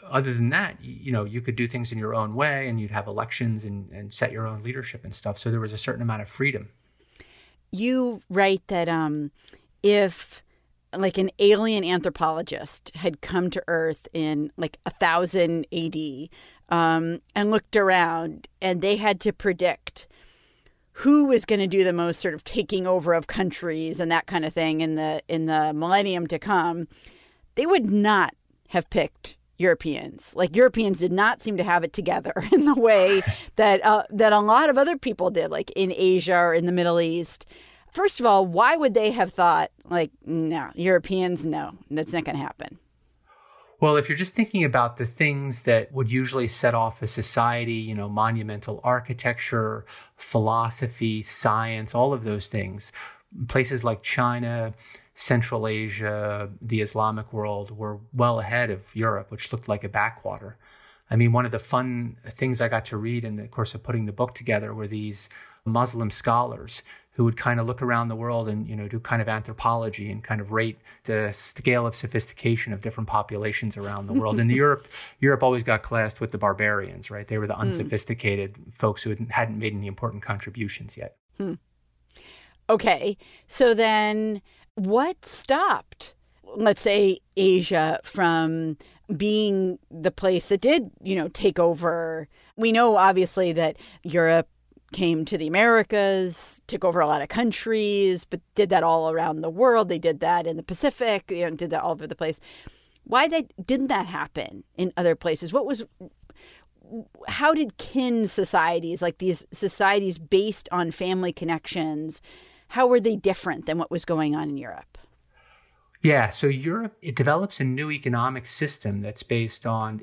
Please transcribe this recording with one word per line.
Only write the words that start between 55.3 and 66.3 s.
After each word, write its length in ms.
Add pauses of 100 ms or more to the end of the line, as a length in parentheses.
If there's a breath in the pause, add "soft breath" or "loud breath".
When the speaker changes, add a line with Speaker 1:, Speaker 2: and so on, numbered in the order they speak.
Speaker 1:
Asia, 840 (120)
the 200
Islamic 520
world 420
were 240 (140)
well 260
ahead 300
of 120 (140)
Europe, 360
which 200
looked 160
like 160
a 60
backwater. 680 (520 soft breath)
I 60
mean, 160
one 140
of 60
the 80
fun 580 (180)
things 260
I 60
got 200
to 100
read 260
in 140
the 100
course 260
of 80
putting 240
the 60
book 240
together 380
were 140
these 420 (360 loud breath)
Muslim 460
scholars 720 (300 loud breath)